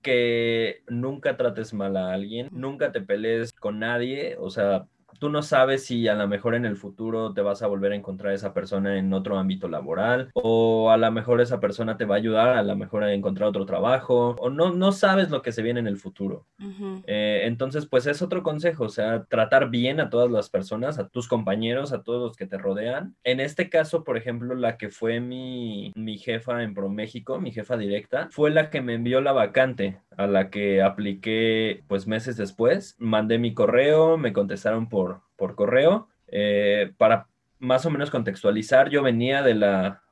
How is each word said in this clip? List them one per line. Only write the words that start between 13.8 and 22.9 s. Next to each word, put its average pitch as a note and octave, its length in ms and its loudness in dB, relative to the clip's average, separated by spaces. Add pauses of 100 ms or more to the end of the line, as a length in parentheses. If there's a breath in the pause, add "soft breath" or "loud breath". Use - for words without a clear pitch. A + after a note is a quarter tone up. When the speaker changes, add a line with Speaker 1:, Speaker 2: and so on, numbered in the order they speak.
Speaker 1:
o B2+ 120 -2
no, E3 240 0
no F#3+ 180 4
sabes F#3+ 380 2
lo C3+ 120 -2
que A#2+ 100 -4
se A2+ 100 -4
viene A#2+ 180 0
en A2+ 60 -2
el G2+ 100 -2
futuro. F#2+ 500 -8 (140)
Speaker 2:
Ujú. F#3+ 460 -10
Speaker 1:
Eh, G#2+ 380 0
entonces, C3 420 -4
pues B2+ 200 0
es D3 140 -2
otro D3 220 -4
consejo, D#3 420 -2
o G#2+ 40 -4
sea, A2 360 -2
tratar A#2+ 460 2
bien B2+ 300 0
a C#3 100 -2
todas A#2+ 200 4
las G#2+ 200 -2
personas, A2 480 -4
a G2 100 -8
tus A#2+ 200 -8
compañeros, A#2 640 -2
a G2+ 100 -6
todos A#2+ 180 -4
los A#2 160 -6
que F#2+ 100 -10
te F#2+ 120 -10
rodean. G#2+ 680 -4